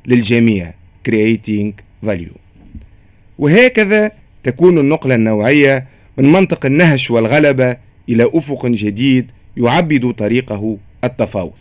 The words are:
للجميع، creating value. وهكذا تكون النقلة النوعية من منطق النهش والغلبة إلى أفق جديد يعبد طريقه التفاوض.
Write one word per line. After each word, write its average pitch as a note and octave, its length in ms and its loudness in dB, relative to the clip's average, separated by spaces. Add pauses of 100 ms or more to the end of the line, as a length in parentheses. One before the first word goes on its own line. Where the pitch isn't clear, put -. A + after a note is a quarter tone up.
للجميع، A#2 680 0 (360)
creating G#2+ 640 -2 (340)
value. F2+ 320 -8 (1000)
وهكذا G#3+ 760 2 (320)
تكون E3+ 340 2
النقلة C#3 380 0
النوعية C3 720 2 (300)
من C3+ 140 4
منطق F3+ 340 0
النهش C#3 460 2
والغلبة B2+ 640 0 (320)
إلى A#2 240 2
أفق C#3+ 320 -4
جديد A#2+ 680 -2 (260)
يعبد B2+ 540 0
طريقه G#2+ 640 -4 (260)
التفاوض. G#2+ 580 -6